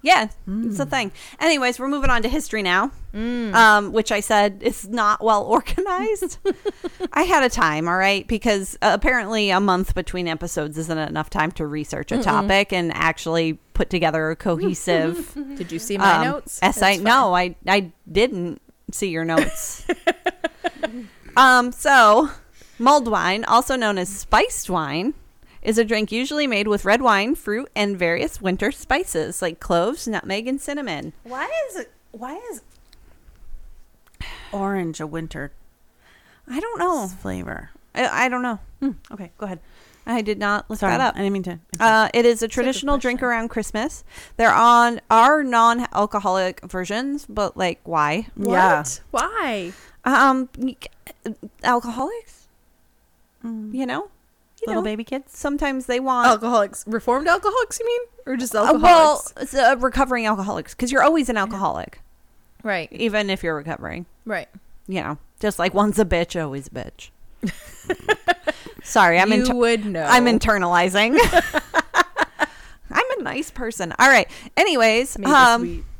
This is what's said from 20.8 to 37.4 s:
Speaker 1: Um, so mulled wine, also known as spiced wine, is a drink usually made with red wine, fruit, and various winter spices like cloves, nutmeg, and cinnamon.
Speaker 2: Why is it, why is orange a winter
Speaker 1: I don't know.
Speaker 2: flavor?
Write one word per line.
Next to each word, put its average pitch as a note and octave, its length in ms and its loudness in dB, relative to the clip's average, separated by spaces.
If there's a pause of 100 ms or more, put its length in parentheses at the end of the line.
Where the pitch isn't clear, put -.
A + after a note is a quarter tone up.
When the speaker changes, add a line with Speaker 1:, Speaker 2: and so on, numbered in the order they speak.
Speaker 1:
Um, B3+ 360 6
so B3+ 600 6 (480)
mulled C4+ 280 4
wine, G3 380 -2
also B3 300 2
known G#3+ 220 0
as F3+ 120 -4
spiced - 600 -2
wine, E3+ 440 -2 (480)
is A3 160 0
a A#3 80 4
drink G#3+ 260 -2
usually C#4 360 -2
made G#3 200 -2
with G#3 180 0
red G#3+ 160 2
wine, A3+ 340 2
fruit, A3+ 400 -6
and G3+ 220 -2
various F3 440 -2
winter G3 300 -2
spices B3+ 720 -4
like F3 180 -6
cloves, G3 480 -2
nutmeg, G#3 400 -6
and C4+ 120 -4
cinnamon. B3+ 540 -10 (100)
Speaker 2:
Why C4 220 -10 (240)
is F#4+ 60 -16
it, A4 160 -12 (200)
why C4 300 -14 (100)
is C4 100 -14 (1900)
orange G3 480 -4
a D#3 60 -8
winter D#3 460 -10 (960)
Speaker 1:
I B3+ 100 -8
don't A4+ 200 -8
know. E4+ 280 -2
Speaker 2:
flavor? - 640 -12 (240)